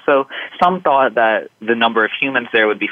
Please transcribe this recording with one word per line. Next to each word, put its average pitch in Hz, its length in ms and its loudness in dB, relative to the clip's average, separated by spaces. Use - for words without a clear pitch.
so 139 220 2
some 180 180 2
thought 135 360 2
that 110 340 0
the 113 140 0
number 113 300 0
of 101 120 -2
humans 131 360 -4
there 113 120 4
would 104 140 0
be 104 120 -4